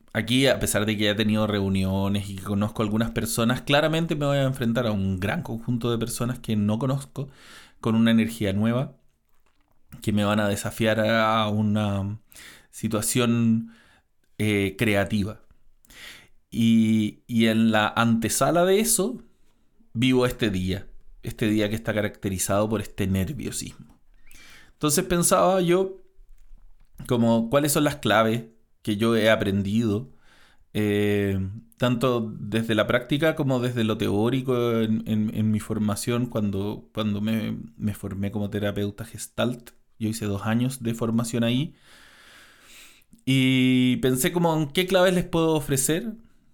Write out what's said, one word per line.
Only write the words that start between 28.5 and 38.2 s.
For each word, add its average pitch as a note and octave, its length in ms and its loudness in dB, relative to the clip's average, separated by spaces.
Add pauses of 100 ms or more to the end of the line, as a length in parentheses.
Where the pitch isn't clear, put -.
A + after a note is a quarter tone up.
que G#2+ 160 -2
yo A2+ 180 2
he A2 140 4
aprendido, G#2 840 0 (640)
eh, G#2 640 0 (380)
tanto A#2+ 600 0
desde A2 360 -2
la G#2+ 120 2
práctica D3 480 0
como C3+ 240 0
desde A#2+ 240 -2
lo A2 140 0
teórico A#2 840 0
en, A2 260 0
en, G#2+ 280 -2
en G#2+ 160 0
mi G#2+ 80 2
formación G#2+ 680 -2
cuando, G#2 640 -4
cuando G#2 280 -2
me, A2 360 -4 (200)
me G#2 160 -4
formé G2 380 -6